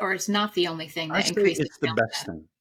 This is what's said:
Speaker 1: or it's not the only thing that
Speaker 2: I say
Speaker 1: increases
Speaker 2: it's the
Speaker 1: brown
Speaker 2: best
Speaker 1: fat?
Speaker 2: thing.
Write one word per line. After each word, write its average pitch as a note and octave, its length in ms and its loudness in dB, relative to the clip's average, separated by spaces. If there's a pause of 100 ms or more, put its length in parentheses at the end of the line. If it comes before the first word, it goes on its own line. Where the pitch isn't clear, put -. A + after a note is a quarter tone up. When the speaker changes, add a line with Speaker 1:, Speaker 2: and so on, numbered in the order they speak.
Speaker 1:
or F#3+ 140 0
it's F#3 140 -4
not G#3 260 0
the F3 140 2
only D#3+ 200 -8
thing D#3+ 240 -6
that D#3+ 60 0
Speaker 2:
I G3 40 2
say G3 80 2
Speaker 1:
increases E3+ 360 4
Speaker 2:
it's - 120 -14
the B2+ 100 0
Speaker 1:
brown A2 80 -2
Speaker 2:
best A2+ 300 0
Speaker 1:
fat? - 0 -
Speaker 2:
thing. D#2+ 220 -12 (120)